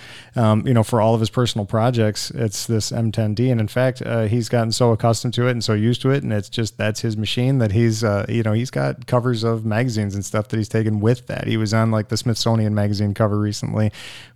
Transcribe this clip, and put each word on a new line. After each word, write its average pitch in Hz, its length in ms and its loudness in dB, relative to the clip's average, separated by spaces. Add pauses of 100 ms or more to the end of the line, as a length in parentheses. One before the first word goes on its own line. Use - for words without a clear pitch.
(360)
um, 110 300 4
you 135 60 2
know, 113 100 4
for 113 180 0
all 113 140 4
of 113 60 2
his 110 100 0
personal 113 360 -2
projects, 113 640 0
it's 113 360 -4
this 110 260 -2
M 113 200 -2
ten 107 220 0
D. 123 160 0
And 117 100 2
in 104 80 0
fact, 127 340 -2
uh, 117 200 -2
he's 110 260 0
gotten 113 240 0
so 120 200 4
accustomed 117 420 0
to 123 140 2
it 127 40 2
and 117 100 -2
so 110 120 0
used 113 280 2
to 131 80 2
it. 139 120 0
And 120 100 -2
it's 104 160 -2
just, - 300 -4
that's 107 220 -2
his 110 160 -2
machine 123 420 0
that 110 140 2
he's, 113 300 2
uh, 101 260 2
you 113 140 0
know, 107 100 0
he's 117 180 0
got 135 360 -4
covers 120 380 0
of 113 220 0
magazines 107 480 0
and 98 100 -4
stuff - 240 -2
that 117 80 -4
he's 107 120 -2
taken 107 320 0
with 120 260 2
that. - 200 -6
He 110 100 0
was 110 180 0
on, 113 160 2
like, 107 180 0
the 113 80 -4
Smithsonian 110 580 0
magazine 104 400 0
cover 104 240 2
recently 104 540 0 (440)